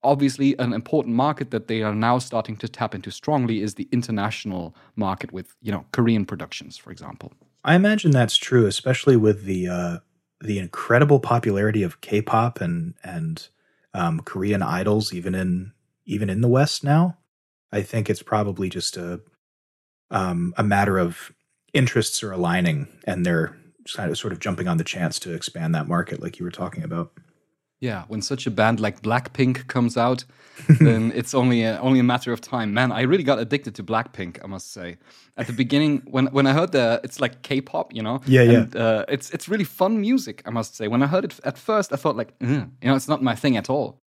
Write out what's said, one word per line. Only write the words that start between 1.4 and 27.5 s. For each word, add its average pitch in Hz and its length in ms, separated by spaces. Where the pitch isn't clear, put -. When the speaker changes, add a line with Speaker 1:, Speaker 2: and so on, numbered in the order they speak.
Speaker 1:
that 110 160
they 110 140
are 107 120
now 113 240
starting 117 400
to 117 100
tap - 260
into 95 160
strongly 120 520
is 104 120
the - 180
international 101 840
market 95 380
with, 92 300
you 107 100
know, 95 200
Korean 113 340
productions, - 500
for - 160
example. - 400
Speaker 2:
I 151 120
imagine 202 340
that's 123 260
true, 120 300
especially 131 500
with 107 280
the, 92 240
uh, 87 300
the 104 180
incredible 127 600
popularity 107 640
of 87 200
K-pop 113 580
and, 85 420
and, 80 460
um, 160 260
Korean 98 420
idols, 104 520
even 90 200
in, 92 380
even 104 240
in 95 140
the 123 60
West 135 360
now. 160 320
I 104 100
think 107 280
it's - 120
probably 101 460
just - 280
a, 87 240
um, 90 460
a 104 60
matter 101 360
of 87 340
interests 127 500
are 104 100
aligning 87 540
and 90 180
they're 82 320
kind 92 160
of, - 80
sort 104 140
of 87 80
jumping 90 280
on 85 80
the 80 80
chance 87 360
to 87 120
expand 82 420
that 76 140
market 85 320
like - 180
you 87 60
were 90 60
talking 90 320
about. 82 300